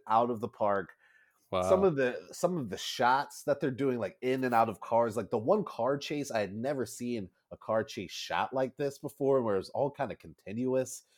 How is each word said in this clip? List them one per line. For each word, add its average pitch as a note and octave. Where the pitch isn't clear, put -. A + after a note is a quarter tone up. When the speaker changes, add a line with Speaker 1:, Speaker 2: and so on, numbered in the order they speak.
Speaker 1:
out A#2
of A#2
the A2+
park. G2+
Speaker 2:
Wow. F#2
Speaker 1:
Some F#3+
of F3+
the, B2
some F3+
of B2
the F#2+
shots -
that C#3+
they're C#3+
doing, B2
like, G2
in B2+
and A#2+
out A2+
of G2+
cars, A#2
like, G#2
the A#2+
one E3+
car C#3+
chase, C#3+
I A2+
had F#2+
never B2+
seen A#2+
a E2
car A2
chase F#2+
shot F2+
like C3+
this C#3
before, C3+
where G#2+
it's A2+
all C3+
kinda A#2+
continuous, B2+